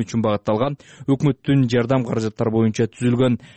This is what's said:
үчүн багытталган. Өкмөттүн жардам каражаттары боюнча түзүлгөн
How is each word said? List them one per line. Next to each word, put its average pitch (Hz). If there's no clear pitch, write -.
үчүн 113
багытталган. 110
Өкмөттүн 139
жардам 120
каражаттары 113
боюнча 113
түзүлгөн 120